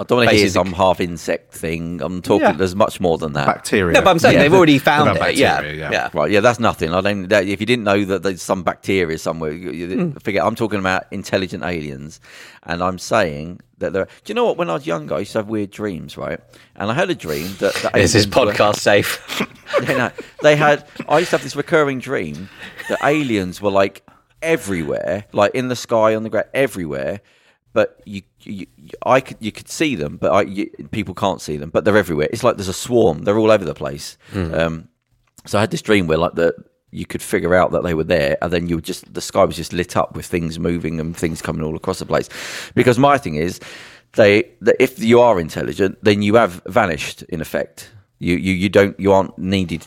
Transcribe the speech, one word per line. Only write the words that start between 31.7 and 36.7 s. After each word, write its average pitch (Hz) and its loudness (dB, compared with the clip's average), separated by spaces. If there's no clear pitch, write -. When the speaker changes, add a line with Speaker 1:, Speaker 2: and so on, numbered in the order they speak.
Speaker 1:
But 92 0
they're 104 4
everywhere. 78 0
It's 113 -6
like 120 2
there's 92 -8
a 92 -4
swarm. 101 0
They're 104 2
all 110 4
over 104 4
the 73 -6
place. 69 -12
Speaker 2:
Mm. 82 -4
Speaker 1:
Um, 82 -2
so - -2
I - 2
had 107 0
this 165 -6
dream 104 2
where, 78 2
like, 85 0
the, 85 2